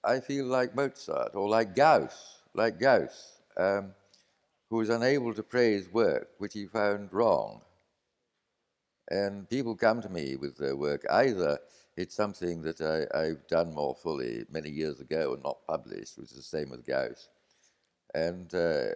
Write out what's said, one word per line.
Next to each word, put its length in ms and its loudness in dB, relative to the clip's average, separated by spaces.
I 160 2
feel 260 -4
like 300 0
Mozart 600 -2
or 140 0
like 260 2
Gauss, 680 4
like 240 2
Gauss, 640 2
um, 360 0
who 80 -2
was 120 0
unable 460 2
to 80 -6
praise 460 2
work 500 2
which 140 -8
he 120 -8
found 480 -2
wrong. 480 2
And 380 -4
people 260 -4
come 260 2
to 80 -10
me 280 -6
with 200 -8
their 200 -2
work. 340 -2
Either 480 2
it's 180 -8
something 460 -4
that 180 -6
I, 400 -2
I've 280 -4
done 260 2
more 200 -2
fully 560 -6
many 200 -8
years 320 -6
ago 320 -2
and 100 -8
not 240 -8
published, 500 -8
which 140 -16
is 60 -20
the 40 -18
same 120 -4
with 160 -18
Gauss. 420 -4
And, 420 -4
uh, 400 0